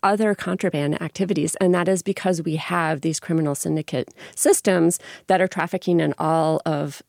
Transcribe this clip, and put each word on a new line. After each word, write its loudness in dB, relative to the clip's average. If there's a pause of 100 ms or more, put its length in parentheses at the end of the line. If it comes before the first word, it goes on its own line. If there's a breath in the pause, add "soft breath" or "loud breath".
other 2
contraband -2
activities. -2
And 4
that 0
is 0
because -2
we -2
have -2
these -2
criminal 0
syndicate -4 (220 loud breath)
systems 2 (280 loud breath)
that 4
are 2
trafficking 0
in 0
all 2
of -4